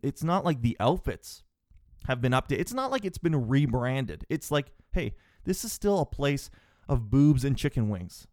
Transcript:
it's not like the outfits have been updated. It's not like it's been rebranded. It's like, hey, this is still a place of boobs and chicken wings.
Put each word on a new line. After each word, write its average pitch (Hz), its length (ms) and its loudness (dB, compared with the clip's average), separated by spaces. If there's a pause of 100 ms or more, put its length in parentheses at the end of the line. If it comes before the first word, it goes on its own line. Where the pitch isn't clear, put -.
it's - 220 -6
not 170 220 0
like 151 160 0
the 117 180 0
outfits - 640 -2 (640)
have 127 140 -2
been 123 100 2
updated. 131 280 0
It's - 140 -4
not 262 180 -4
like 262 120 -2
it's 185 140 -6
been 147 320 0
rebranded. 127 800 0
It's 151 220 -4
like, 147 200 0 (220)
hey, 151 220 -2 (280)
this - 220 -4
is 220 80 -8
still 202 260 0
a 151 60 0
place 139 440 -2 (380)
of 120 240 0
boobs 139 320 6
and 135 140 0
chicken 120 320 0
wings. 90 440 -8